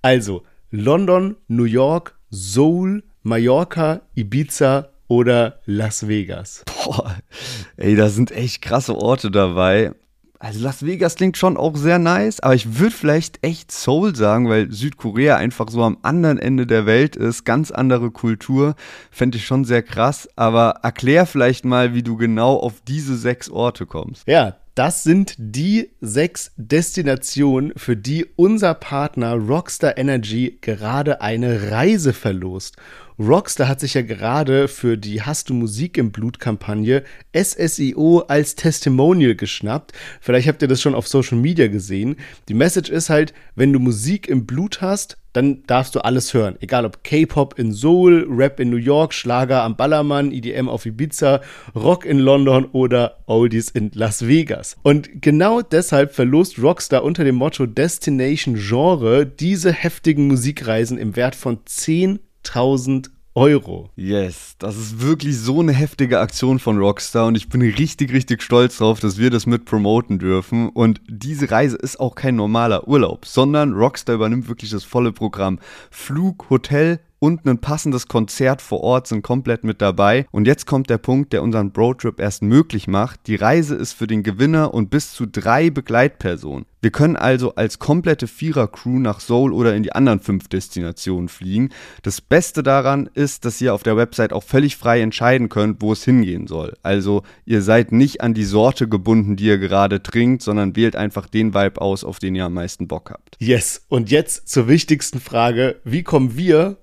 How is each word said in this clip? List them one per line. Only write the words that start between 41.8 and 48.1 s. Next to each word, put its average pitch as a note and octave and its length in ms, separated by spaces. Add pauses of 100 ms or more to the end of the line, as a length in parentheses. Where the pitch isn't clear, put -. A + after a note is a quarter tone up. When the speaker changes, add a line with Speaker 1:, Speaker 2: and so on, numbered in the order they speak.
Speaker 1:
Die G#2+ 60
Message D3+ 360
ist D#3+ 200
halt, D#3 240 (220)
wenn C3+ 180
du C3+ 60
Musik B2+ 500
im C3 160
Blut D#3 340
hast, F#3+ 380 (160)
dann C3+ 340
darfst B2+ 280
du - 40
alles B2 340
hören. G#2 280
Egal A#2 240
ob - 180
K-Pop D3+ 560
in A2+ 140
Seoul, E3+ 560